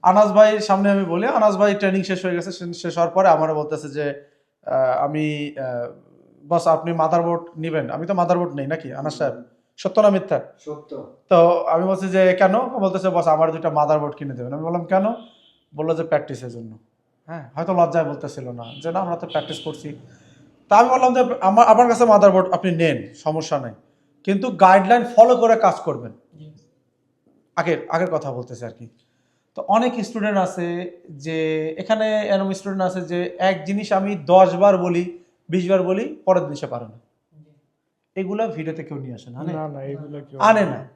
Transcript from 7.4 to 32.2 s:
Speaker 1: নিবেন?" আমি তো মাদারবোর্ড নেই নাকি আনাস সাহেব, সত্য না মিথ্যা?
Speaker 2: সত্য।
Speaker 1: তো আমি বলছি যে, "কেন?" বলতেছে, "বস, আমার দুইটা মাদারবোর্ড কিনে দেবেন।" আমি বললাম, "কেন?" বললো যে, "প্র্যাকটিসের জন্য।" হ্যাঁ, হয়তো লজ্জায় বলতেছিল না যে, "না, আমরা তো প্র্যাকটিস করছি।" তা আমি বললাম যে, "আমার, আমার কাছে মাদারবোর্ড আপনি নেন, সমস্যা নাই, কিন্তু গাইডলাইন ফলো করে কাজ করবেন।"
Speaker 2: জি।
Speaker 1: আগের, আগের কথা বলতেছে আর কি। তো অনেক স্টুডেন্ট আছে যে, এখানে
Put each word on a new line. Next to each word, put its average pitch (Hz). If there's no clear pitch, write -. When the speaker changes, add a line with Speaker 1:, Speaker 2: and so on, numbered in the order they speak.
Speaker 1:
নিবেন?" 156
আমি 147
তো 196
মাদারবোর্ড 175
নেই 139
নাকি 160
আনাস 147
সাহেব, 135
সত্য 196
না 208
মিথ্যা? 180
Speaker 2:
সত্য। -
Speaker 1:
তো 170
আমি 165
বলছি 190
যে, 185
"কেন?" 190
বলতেছে, 190
"বস, 165
আমার 160
দুইটা 160
মাদারবোর্ড 147
কিনে 139
দেবেন।" 123
আমি 156
বললাম, 170
"কেন?" 190
বললো 160
যে, 160
"প্র্যাকটিসের 127
জন্য।" 113
হ্যাঁ, 156
হয়তো 170
লজ্জায় 165
বলতেছিল 139
না 120
যে, 165
"না, 185
আমরা 175
তো 170
প্র্যাকটিস 156
করছি।" 151
তা 202
আমি 240
বললাম 254
যে, 247
"আমার, 208
আমার 226
কাছে 233
মাদারবোর্ড 190
আপনি 185
নেন, 165
সমস্যা 156
নাই, 117
কিন্তু 202
গাইডলাইন 196
ফলো 240
করে 226
কাজ 202
করবেন।" 120
Speaker 2:
জি। 151
Speaker 1:
আগের, 165
আগের 165
কথা 147
বলতেছে 120
আর 113
কি। 117
তো -
অনেক 233
স্টুডেন্ট 208
আছে 175
যে, 156
এখানে 214